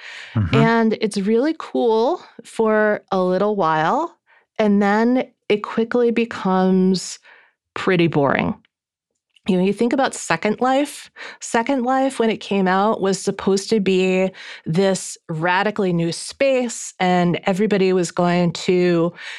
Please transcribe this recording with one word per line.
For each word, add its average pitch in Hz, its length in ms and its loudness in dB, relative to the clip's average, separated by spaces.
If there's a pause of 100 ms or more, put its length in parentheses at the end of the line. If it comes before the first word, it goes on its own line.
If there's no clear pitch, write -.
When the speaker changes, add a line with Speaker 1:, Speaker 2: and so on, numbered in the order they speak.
(340)
Speaker 1:
Mm-hmm. 104 200 0
Speaker 2:
And 226 460 2
it's 208 180 -2
really 226 400 0
cool 247 640 0 (220)
for 214 680 0
a 190 120 0
little 185 340 0
while, 175 600 0 (400)
and 208 240 4
then 233 440 2 (220)
it 170 140 0
quickly 233 480 0
becomes 190 1080 0 (560)
pretty 175 320 2
boring. 143 480 0 (920)
You 185 80 0
know, 180 80 0
you 196 80 0
think 233 200 -2
about 269 220 -2
Second 208 460 -2
Life. 262 500 -2 (300)
Second 240 420 -2
Life, 262 380 -2
when 226 100 2
it 196 60 -2
came 196 320 -2
out, 196 320 0
was 190 200 -2
supposed 196 500 -2
to 220 100 2
be 185 500 0 (360)
this 190 520 -2 (100)
radically 180 640 0
new 165 200 0
space, 247 880 -2
and 180 440 2
everybody 196 480 2
was 185 200 0
going 175 400 2
to 175 600 2 (260)